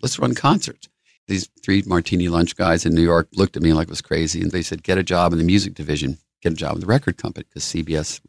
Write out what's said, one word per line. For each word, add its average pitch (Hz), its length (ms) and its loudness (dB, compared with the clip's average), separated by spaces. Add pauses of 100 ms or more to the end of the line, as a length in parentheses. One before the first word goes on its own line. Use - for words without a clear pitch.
Let's 127 160 -4
run 123 160 0
concerts." - 540 -2 (380)
These 95 220 -4 (140)
three 98 240 2
martini 90 420 0
lunch 85 260 0
guys 85 300 2
in 80 100 2
New 82 80 4
York 85 300 4
looked 95 240 0
at - 60 -6
me 82 100 4
like 80 160 2
I - 20 -16
was 80 120 -10
crazy, 82 400 -2
and 87 100 -2
they 90 80 -2
said, - 220 -8
"Get 92 160 0
a 95 40 2
job 87 300 2
in 82 60 0
the 82 60 2
music 95 280 2
division, 73 460 -4 (240)
get 87 100 0
a 80 40 -8
job 76 180 -6
in 82 60 -6
the 90 60 -10
record 127 300 0
company," - 340 -10
'cause - 140 -12
C - 160 -6
B 80 160 -2
S - 320 -6